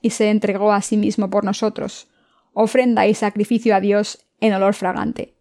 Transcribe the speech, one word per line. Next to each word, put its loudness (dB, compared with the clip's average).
y 0
se 0
entregó 2
a 2
sí -4
mismo 0
por -2
nosotros, -6
ofrenda 2
y 4
sacrificio 0
a 2
Dios -2
en 2
olor 2
fragante. -6